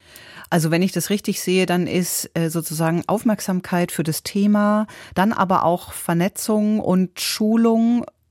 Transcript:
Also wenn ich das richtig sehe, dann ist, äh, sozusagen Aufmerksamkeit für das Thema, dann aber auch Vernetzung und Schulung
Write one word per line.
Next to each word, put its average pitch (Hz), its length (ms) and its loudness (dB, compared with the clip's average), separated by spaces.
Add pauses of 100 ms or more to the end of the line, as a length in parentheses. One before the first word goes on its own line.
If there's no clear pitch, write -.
(520)
Also 165 180 2
wenn 170 140 2
ich 196 80 0
das - 180 -4
richtig 202 320 -2
sehe, 185 240 2
dann 180 220 0
ist, - 480 -2
äh, 165 140 0
sozusagen 165 580 -2
Aufmerksamkeit 185 840 0
für 170 120 -2
das 156 180 -4
Thema, 208 640 2 (300)
dann 202 180 2
aber 185 320 2
auch 175 260 0
Vernetzung 214 880 0
und 185 400 0
Schulung 226 840 2 (260)